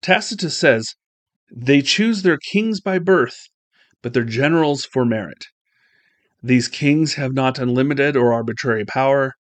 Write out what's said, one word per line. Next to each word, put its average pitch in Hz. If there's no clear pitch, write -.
Tacitus 180
says, 117
"They 135
choose 208
their 175
kings 214
by 185
birth, 170
but 123
their 123
generals 143
for 131
merit. 110
These 123
kings 147
have 131
not 131
unlimited 139
or 120
arbitrary 117
power 135